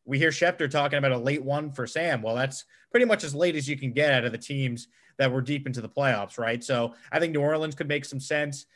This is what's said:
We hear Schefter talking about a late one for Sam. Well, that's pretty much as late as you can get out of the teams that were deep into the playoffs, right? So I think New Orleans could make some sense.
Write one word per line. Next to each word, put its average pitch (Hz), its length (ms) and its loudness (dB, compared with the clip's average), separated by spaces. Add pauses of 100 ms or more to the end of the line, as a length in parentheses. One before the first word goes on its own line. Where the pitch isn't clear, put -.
We 139 160 -2
hear 160 120 4
Schefter 170 380 2
talking 143 300 2
about 135 140 2
a 123 40 0
late 135 240 -2
one 143 300 -4
for 127 160 -6
Sam. 156 340 -2
Well, 113 140 -2
that's 135 300 -2 (260)
pretty 247 140 4
much 214 180 2
as 147 100 -6
late 165 220 2
as 139 140 -2
you 143 80 -2
can 131 160 -4
get 147 180 4
out 123 140 4
of 113 80 -2
the 113 40 -6
teams 127 520 -4 (300)
that 131 120 4
were 131 100 0
deep 143 260 -4
into 123 120 -4
the 110 80 -8
playoffs, 117 500 0
right? 120 240 0
So 117 340 0 (180)
I 156 80 2
think 170 100 0
New 147 80 0
Orleans 156 360 0
could 151 120 -6
make 143 160 -2
some 139 160 -10
sense. 147 460 -4 (100)